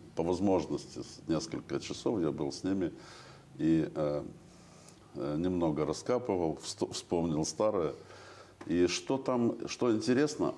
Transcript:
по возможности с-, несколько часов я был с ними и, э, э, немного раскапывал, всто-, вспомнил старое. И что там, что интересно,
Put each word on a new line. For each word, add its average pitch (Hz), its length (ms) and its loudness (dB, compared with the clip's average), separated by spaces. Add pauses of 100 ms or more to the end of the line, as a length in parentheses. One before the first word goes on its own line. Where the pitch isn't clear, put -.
(140)
по 82 80 0
возможности 85 800 0
с-, - 280 -14
несколько 76 520 -2
часов - 400 -2
я 78 100 2
был 69 220 -2
с - 100 -10
ними 92 300 0 (680)
и, 80 360 4
э, 73 280 0 (920)
э, 73 240 -2
немного 85 460 2
раскапывал, 87 800 0
всто-, - 300 -4
вспомнил 82 520 0
старое. 95 500 0 (720)
И 87 220 4
что - 280 -2
там, 123 520 0
что 120 260 2
интересно, 120 640 2